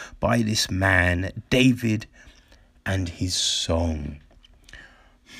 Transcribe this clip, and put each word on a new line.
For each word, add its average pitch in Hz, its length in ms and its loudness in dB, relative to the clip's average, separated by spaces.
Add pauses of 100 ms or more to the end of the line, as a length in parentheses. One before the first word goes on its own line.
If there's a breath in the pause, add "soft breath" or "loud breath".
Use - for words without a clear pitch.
(200 loud breath)
by 117 200 2
this 107 300 -2
man, 92 800 2
David, 117 560 2 (800 soft breath)
and 95 240 -2
his 90 240 -4
song. 80 840 -2 (1200 loud breath)